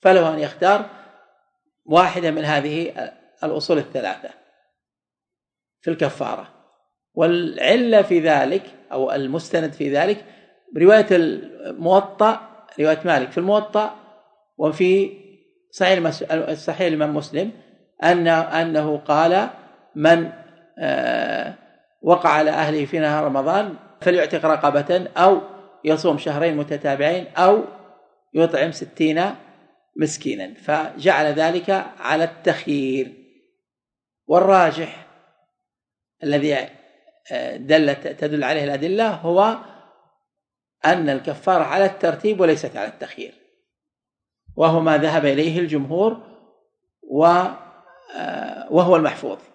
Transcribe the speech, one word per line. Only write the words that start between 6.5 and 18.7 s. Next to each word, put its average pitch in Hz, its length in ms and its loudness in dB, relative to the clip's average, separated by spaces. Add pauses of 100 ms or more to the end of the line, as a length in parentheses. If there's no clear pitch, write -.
والعلة 175 880 2
في 180 180 2
ذلك 156 440 0 (280)
أو 131 200 -4
المستند 151 600 -4
في 143 200 -6
ذلك 190 320 -2 (520)
رواية 202 340 8
الموطأ، 185 1500 0 (140)
رواية 156 260 2
مالك 135 260 0
في - 60 -6
الموطأ 208 580 -2 (600)
وفي 185 640 0 (520)
صحيح 185 260 2
المس-، 160 560 -4
صحيح 156 340 -4
الإمام 151 280 -2
مسلم 151 360 -6 (520)
أن، 170 240 4
أنه 160 680 0